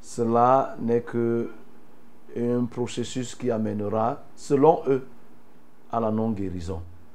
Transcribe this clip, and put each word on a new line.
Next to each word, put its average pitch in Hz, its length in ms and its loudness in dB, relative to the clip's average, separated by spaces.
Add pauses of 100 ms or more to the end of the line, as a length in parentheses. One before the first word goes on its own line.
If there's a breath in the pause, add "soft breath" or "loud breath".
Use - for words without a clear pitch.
cela 120 760 4
n'est 117 220 2
que 117 500 0 (840)
un 123 300 0
processus 120 720 -4
qui 123 160 -2
amènera, 110 720 0 (120)
selon 147 520 6
eux, 131 200 2 (840)
à 117 80 0
la 113 100 0
non-guérison. 95 720 -2 (340)